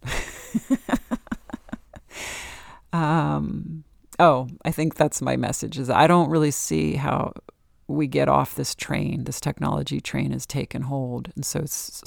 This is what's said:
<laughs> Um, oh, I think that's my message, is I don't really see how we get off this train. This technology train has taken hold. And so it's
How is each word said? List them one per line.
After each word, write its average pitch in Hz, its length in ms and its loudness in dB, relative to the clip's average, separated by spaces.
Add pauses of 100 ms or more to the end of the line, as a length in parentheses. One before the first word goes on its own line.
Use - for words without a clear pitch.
<laughs> - 60 -10 (2750)
Um, 156 920 0 (340)
oh, 131 300 6 (180)
I 165 60 0
think 156 240 0
that's - 260 2
my 131 160 0
message, 113 400 -4
is 127 140 -2
I 147 160 8
don't 170 240 6
really 156 180 4
see 151 460 0
how - 380 -2 (540)
we 147 200 0
get 139 200 2
off 139 280 4
this - 180 -4
train. - 520 -4
This 139 140 -6
technology 143 600 -2
train 135 300 -2
has 131 160 -6
taken - 340 -6
hold. 131 540 -6
And 143 100 -6
so - 140 -4
it's - 480 -8